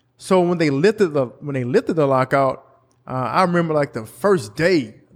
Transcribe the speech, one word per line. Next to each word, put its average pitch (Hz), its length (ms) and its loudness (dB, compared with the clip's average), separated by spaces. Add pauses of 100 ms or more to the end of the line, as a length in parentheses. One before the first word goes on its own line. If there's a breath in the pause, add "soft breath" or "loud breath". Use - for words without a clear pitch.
(160)
So - 240 2
when 175 180 0
they 160 120 2
lifted 185 440 2
the, 135 120 0 (140)
when 143 140 -8
they 127 100 -4
lifted 190 300 0
the 151 120 2
lockout, 135 580 0 (420)
uh, - 40 -14
I 127 320 -2
remember, 170 320 0
like, 143 180 -2
the 113 140 -10
first 156 500 -2
day, 156 400 0 (200)